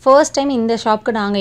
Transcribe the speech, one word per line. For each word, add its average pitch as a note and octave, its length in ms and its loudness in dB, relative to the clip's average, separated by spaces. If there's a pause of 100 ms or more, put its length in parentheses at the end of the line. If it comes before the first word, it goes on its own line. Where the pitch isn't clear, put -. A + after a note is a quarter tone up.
ஃபர்ஸ்ட் C#4+ 360 4
டைம் C#4 180 -2
இந்த A3+ 280 -2
ஷாப்க்கு G#3+ 360 -2
நாங்க G3+ 200 -2